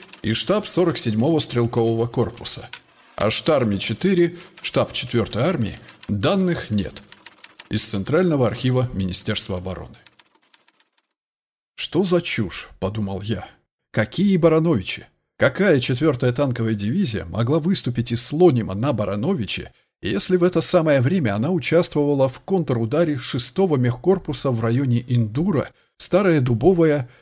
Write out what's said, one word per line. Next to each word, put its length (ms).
и 100
штаб 340
сорок 320
седьмого 400
стрелкового 680
корпуса. 640
О 140
штарме 480
четыре, 580
штаб 300
четвёртой 500
армии, 360
данных 600
нет. 320
Из 160
Центрального 600
архива 460
Министерства 680
обороны. 380
«Что 280
за 160
чушь?» — 480
подумал 420
я. 260
«Какие 440
Барановичи? 720
Какая 420
четвёртая 520
танковая 420
дивизия 500
могла 340
выступить 540
из 100
Слонима 520
на 180
Барановиче, 800
если 340
в 80
это 160
самое 400
время 340
она 160
участвовала 800
в 120
контрударе 760
шестого 580
мехкорпуса 720
в 100
районе 460
Индура, 640
Старая 420
Дубовая, 680